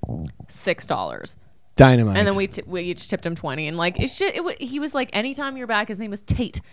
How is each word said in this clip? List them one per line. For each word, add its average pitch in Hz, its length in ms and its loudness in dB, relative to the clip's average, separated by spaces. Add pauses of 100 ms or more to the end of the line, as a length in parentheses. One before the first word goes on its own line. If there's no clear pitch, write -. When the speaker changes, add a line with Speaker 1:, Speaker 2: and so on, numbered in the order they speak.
(480)
Speaker 1:
six - 380 -2
dollars. 78 500 -6 (380)
Speaker 2:
Dynamite. 120 420 8
Speaker 1:
And 104 100 4
then 98 100 2
we 135 100 0
t-, - 200 -8
we 180 180 -6
each 175 240 -6
tipped - 180 -4
him 170 80 -4
twenty, 156 340 -6
and, 165 80 -6
like, 175 240 0
it's 262 180 -2
just, 392 160 0
it - 40 -6
w-, 349 200 -4
he 269 220 -6
was 294 140 -2
like, 262 180 -2
"Anytime 269 460 -4
you're 247 80 -10
back," 214 220 0
his 202 120 -8
name 220 100 -8
was 196 120 -8
Tate. - 400 -2 (100)